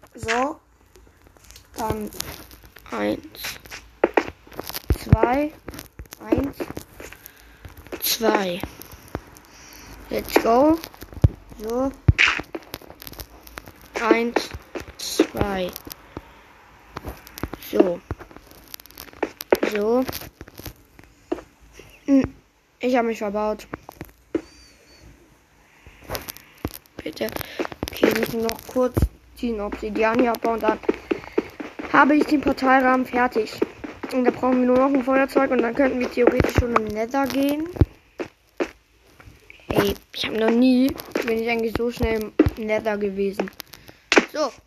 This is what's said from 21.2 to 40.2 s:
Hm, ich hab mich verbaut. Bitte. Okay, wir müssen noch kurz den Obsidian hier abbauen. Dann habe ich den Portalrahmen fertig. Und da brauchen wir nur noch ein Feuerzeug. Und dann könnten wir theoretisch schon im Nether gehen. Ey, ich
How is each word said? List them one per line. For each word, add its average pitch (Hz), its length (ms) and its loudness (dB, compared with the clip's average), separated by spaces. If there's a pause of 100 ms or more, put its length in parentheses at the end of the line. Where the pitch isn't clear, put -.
Hm, 269 300 4 (440)
ich 254 160 2
hab 233 100 2
mich 226 120 -2
verbaut. 214 480 -4 (3500)
Bitte. - 280 -6 (600)
Okay, - 220 2
wir 226 60 0
müssen 226 240 -2
noch - 240 -6
kurz 254 280 0 (460)
den 233 180 -2
Obsidian 220 600 0
hier 240 120 4
abbauen. 226 280 0
Dann 214 180 2 (1120)
habe 277 240 6
ich 294 100 4
den 294 160 2
Portalrahmen 262 640 4
fertig. 247 480 0 (580)
Und 254 140 0
da 240 60 6
brauchen 254 300 2
wir 247 60 4
nur 254 100 6
noch 269 160 4
ein 262 100 2
Feuerzeug. 269 480 4
Und 247 100 4
dann 233 120 0
könnten 262 260 2
wir 247 120 -2
theoretisch 247 480 4
schon 240 160 0
im 220 100 4
Nether 226 420 -2
gehen. 285 400 0 (2000)
Ey, 202 260 2 (180)
ich - 120 -8